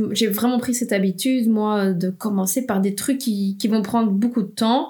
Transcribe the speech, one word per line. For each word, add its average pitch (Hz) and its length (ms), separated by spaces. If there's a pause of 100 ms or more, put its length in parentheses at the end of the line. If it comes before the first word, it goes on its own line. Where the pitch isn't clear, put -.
(100)
j'ai 220 160
vraiment 226 320
pris 247 160
cette - 160
habitude, 214 580
moi, 214 440
de 185 180
commencer 202 560
par 196 140
des 196 160
trucs 269 220
qui, 202 420
qui 226 80
vont 214 140
prendre 226 280
beaucoup 220 320
de - 60
temps, 240 420